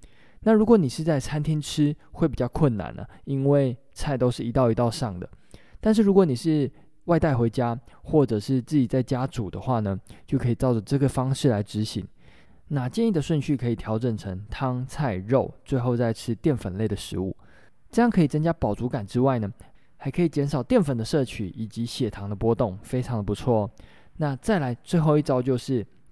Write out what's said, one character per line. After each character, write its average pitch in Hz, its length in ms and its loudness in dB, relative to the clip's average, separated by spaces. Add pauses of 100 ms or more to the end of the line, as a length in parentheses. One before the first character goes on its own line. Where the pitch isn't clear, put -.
(420)
那 220 120 4
如 220 100 6
果 220 140 6
你 160 100 4
是 156 160 -6
在 156 160 2
餐 151 220 -4
厅 151 180 0
吃， 147 340 0 (180)
会 - 160 0
比 123 80 -2
较 - 140 -2
困 131 280 2
难 69 160 -8
了， - 160 -12 (160)
因 139 240 0
为 139 260 4 (160)
菜 - 240 -4
都 123 140 2
是 - 140 -4
一 120 80 -4
道 123 180 4
一 110 60 2
道 120 140 2
上 104 300 -4
的。 - 80 -10 (540)
但 220 120 4
是 220 100 4
如 196 100 4
果 190 100 8
你 143 120 2
是 147 360 0 (340)
外 170 140 4
带 147 160 2
回 117 140 2
家， 120 280 -2 (260)
或 151 200 4
者 113 160 0
是 131 220 0
自 151 160 -2
己 131 100 4
在 131 140 0
家 127 240 -2
煮 113 240 -6
的 92 100 -10
话 120 200 -2
呢， 98 200 -2 (280)
就 135 100 -2
可 123 100 0
以 120 60 2
照 127 220 0
着 113 40 0
这 123 180 -2
个 135 120 2
方 131 240 -2
式 135 160 2
来 104 120 2
执 107 220 -4
行。 107 240 -6 (600)
那 131 200 -4
建 226 180 -2
议 233 60 2
的 170 80 0
顺 151 220 0
序 143 160 -2
可 123 100 -4
以 120 80 0
调 110 220 -4
整 117 180 -2
成 98 340 -10
汤、 127 360 -4
菜、 131 300 -4
肉， 107 360 0 (140)
最 135 140 -2
后 120 180 0
再 117 160 0
吃 - 220 -6
淀 151 200 0
粉 95 220 -6
类 107 100 -2
的 104 80 -2
食 - 220 -10
物。 92 180 -4 (540)
这 - 100 0
样 240 100 4
可 185 120 2
以 151 60 4
增 151 140 0
加 165 120 0
饱 104 220 -2
足 117 120 -4
感 113 180 -6
之 120 140 -2
外 131 200 2
呢， 101 120 -4 (460)
还 - 120 -8
可 175 120 -2
以 170 80 2
减 143 180 -2
少 143 140 -2
淀 240 200 2
粉 143 140 0
的 113 80 -4
摄 139 220 0
取 107 240 -8
以 110 180 -8
及 113 160 -8
血 117 280 -4
糖 101 180 -10
的 101 60 -4
波 113 180 2
动， 104 300 -2
非 127 180 -4
常 120 160 -6
的 104 60 -4
不 101 100 -2
错 110 300 0
哦。 101 80 -6 (460)
那 143 180 -2
再 202 240 0
来 127 140 -2 (100)
最 - 160 0
后 151 180 4
一 151 40 4
招 135 200 0
就 127 160 0
是 123 280 -2 (260)